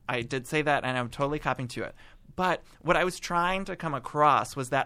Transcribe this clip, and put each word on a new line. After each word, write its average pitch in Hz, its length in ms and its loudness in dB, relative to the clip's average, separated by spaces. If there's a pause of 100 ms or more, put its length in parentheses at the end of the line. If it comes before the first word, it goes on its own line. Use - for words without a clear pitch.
I 123 140 -2
did 123 240 -4
say 156 160 0
that, 143 240 2
and 127 100 -2
I'm 120 140 -2
totally 143 300 -2
copping 131 300 -2
to 113 140 -8
it. - 120 -10 (400)
But 185 260 0 (220)
what 170 120 4
I 160 100 4
was 180 140 -4
trying 180 460 0
to 185 100 -8
come 160 200 -4
across 131 600 4
was 131 140 -6
that 135 160 2